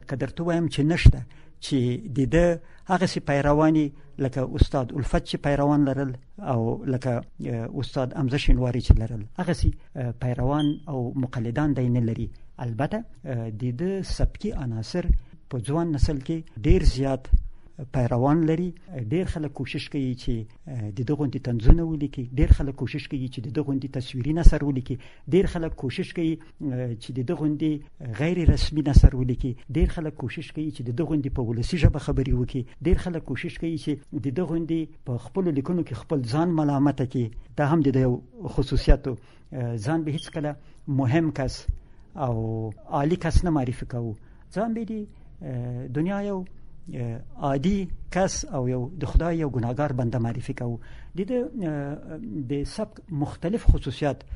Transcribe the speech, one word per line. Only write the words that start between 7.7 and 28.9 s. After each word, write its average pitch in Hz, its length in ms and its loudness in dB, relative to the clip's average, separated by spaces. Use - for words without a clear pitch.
استاد 131 400 -4
حمزه 131 220 0
شینواري 123 440 4
چې - 180 6
لرل، 110 260 -4
هغسې، 175 320 2
اه، 123 140 -2
پیروان 131 800 0
او 127 280 -4
مقلدان 127 560 -2
دی 123 160 0
نه 120 120 2
لري. 113 300 -2
البته، 131 460 -4
اه، 120 260 -4
د 120 260 -4
ده 185 260 -2
سبکي - 500 0
عناصر 127 540 -4
په 131 80 -4
ځوان 156 340 0
نسل 143 260 0
کې 160 240 -4
ډېر 151 220 6
زیات 135 460 2
پیروان 131 540 2
لري. 165 280 0
ډېر 131 280 -2
خلک 151 280 -4
کوشش - 380 -8
کوي 131 240 -2
چې، - 160 -4
اه، 113 220 -6
د 101 100 -6
ده 135 140 0
غوندې 143 300 -2
طنزونه 127 380 8
ولیکي، 143 520 -4
ډېر 151 180 4
خلک 135 240 2
کوشش 139 320 -6
کوي 127 200 -6
چې 127 120 -10
د 113 120 -10
ده 147 100 -2
غوندې 135 300 -2
تصویري 131 400 -4
نثر 156 320 4
ولیکي، 131 320 -2
ډېر 185 160 4
خلک 160 280 -4
کوشش - 380 -6
کوي، 160 220 -2
اه، 127 600 -6
چې 110 160 -12
د 123 100 -6
ده 147 140 -2
غوندې 151 460 -2
غیر 165 320 4
رسمي 147 360 2
نثر 139 300 10